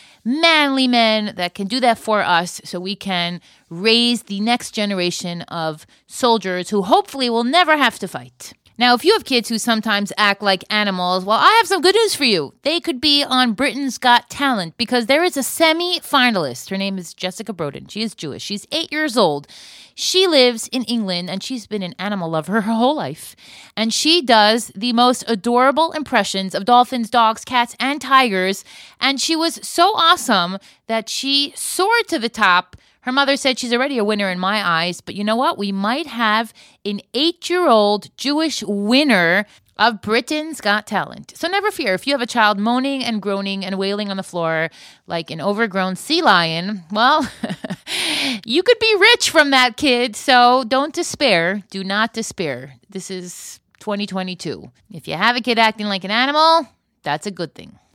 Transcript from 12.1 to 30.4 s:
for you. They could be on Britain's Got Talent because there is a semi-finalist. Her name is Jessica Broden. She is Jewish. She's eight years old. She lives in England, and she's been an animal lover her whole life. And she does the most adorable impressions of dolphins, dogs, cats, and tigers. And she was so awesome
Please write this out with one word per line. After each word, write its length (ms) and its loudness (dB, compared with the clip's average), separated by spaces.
for 80 -2
you. 400 0
They 160 0
could 200 -4
be 240 2
on 300 2
Britain's 460 -2
Got 320 2
Talent 460 -2
because 280 0
there 180 4
is 140 0
a 60 -2
semi-finalist. 1300 0
Her 60 -4
name 200 -4
is 160 -12
Jessica 400 -8
Broden. 340 -8
She 140 -10
is 140 -6
Jewish. 260 -10
She's 300 -10
eight 200 -6
years 240 -4
old. 300 4
She 320 2
lives 440 2
in 160 -4
England, 440 -4
and 140 -6
she's 240 -10
been 160 -6
an 160 -10
animal 320 -4
lover 300 0
her 120 -2
whole 220 2
life. 400 -8
And 160 -2
she 300 2
does 500 4
the 180 -4
most 360 4
adorable 640 2
impressions 640 -2
of 100 -4
dolphins, 460 2
dogs, 340 2
cats, 340 0
and 220 -2
tigers. 640 2
And 220 0
she 140 0
was 260 -2
so 340 2
awesome 600 2